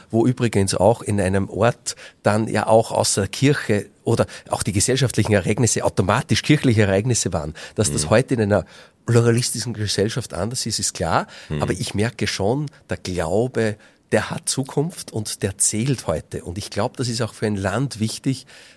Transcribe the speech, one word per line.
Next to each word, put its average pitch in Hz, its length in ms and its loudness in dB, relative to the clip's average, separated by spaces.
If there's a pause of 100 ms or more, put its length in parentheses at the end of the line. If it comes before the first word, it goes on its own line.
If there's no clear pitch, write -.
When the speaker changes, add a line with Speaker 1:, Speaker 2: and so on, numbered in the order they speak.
(100)
Speaker 1:
wo 113 160 4
übrigens 110 480 0
auch 107 280 4
in 104 180 0
einem 95 280 0
Ort - 480 -2 (260)
dann 107 260 2
ja - 180 -2
auch 113 260 4
außer 107 300 0
der 95 60 -2
Kirche 131 580 0 (180)
oder 117 220 2 (240)
auch - 120 -2
die 101 100 -2
gesellschaftlichen 117 600 2
Ereignisse 107 520 2
automatisch 101 580 0
kirchliche 131 400 4
Ereignisse 101 500 2
waren, 78 220 -4 (220)
dass 107 140 0
das 76 140 -2
Speaker 2:
Mhm. 78 60 -6
Speaker 1:
heute 131 240 4
in 113 80 2
einer 101 240 4 (400)
pluralistischen 117 680 2
Gesellschaft 104 600 -2
anders 104 320 -4
ist, 113 140 -4
ist 101 120 -2
klar. 98 340 -2 (220)
Speaker 2:
Mhm. 76 140 -2
Speaker 1:
Aber - 100 0
ich - 220 -6
merke 107 320 -2
schon, 127 400 -2 (240)
der 90 80 -4
Glaube, 101 800 -2 (360)
der - 180 0
hat - 180 -8
Zukunft - 640 -4
und - 300 -6
der 98 160 -4
zählt 117 480 0
heute. - 380 -6
Und 87 140 -8
ich - 120 -10
glaub, - 260 -4
das 127 120 -4
ist 120 140 -4
auch 110 120 -4
für - 120 -4
ein 104 100 0
Land 101 440 -2
wichtig, 120 460 -4 (300)